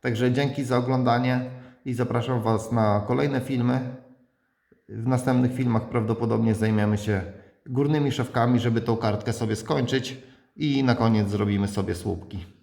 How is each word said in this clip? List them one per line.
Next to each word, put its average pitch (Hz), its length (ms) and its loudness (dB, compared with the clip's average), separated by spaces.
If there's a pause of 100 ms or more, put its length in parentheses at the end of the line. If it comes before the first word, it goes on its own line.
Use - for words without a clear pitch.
Także 123 300 0
dzięki 139 320 0
za 123 140 0
oglądanie 127 720 0 (360)
i 127 80 -4
zapraszam 120 480 -2
Was 110 300 0
na 107 360 2
kolejne 135 340 0
filmy. 123 380 0 (1080)
W 110 180 -6
następnych 127 460 2
filmach 120 360 -2
prawdopodobnie 113 680 0
zajmiemy 107 420 2
się 104 240 0 (440)
górnymi 143 460 0
szafkami, 123 480 2
żeby 113 220 2
tą 117 160 0
kartkę 110 360 -2
sobie 110 220 -2
skończyć 131 640 -2 (380)
i 139 280 0
na 123 120 4
koniec 110 340 2
zrobimy 101 380 0
sobie 95 280 -2
słupki. 90 500 -8 (180)